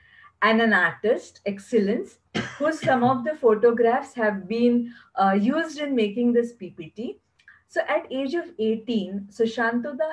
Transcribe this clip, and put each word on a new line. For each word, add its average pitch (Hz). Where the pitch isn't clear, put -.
and 220
an 226
artist, 190
excellence, 208
whose 311
some 254
of 247
the 311
photographs 233
have 202
been, 233
uh, 196
used 285
in 277
making 240
this 233
P 180
P 160
T. 294
So 339
at 311
age 262
of 339
eighteen, 220
Sushanto 240
da 311